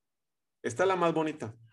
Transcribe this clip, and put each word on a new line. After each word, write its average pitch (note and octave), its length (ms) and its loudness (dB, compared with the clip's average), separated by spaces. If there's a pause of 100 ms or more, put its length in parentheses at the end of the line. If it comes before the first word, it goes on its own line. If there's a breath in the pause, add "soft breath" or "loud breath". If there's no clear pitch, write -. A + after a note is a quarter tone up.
(640)
Esta A#2 200 -2
es F#3+ 60 4
la F#3+ 80 2
más E3+ 180 2
bonita. D3+ 420 -4 (160)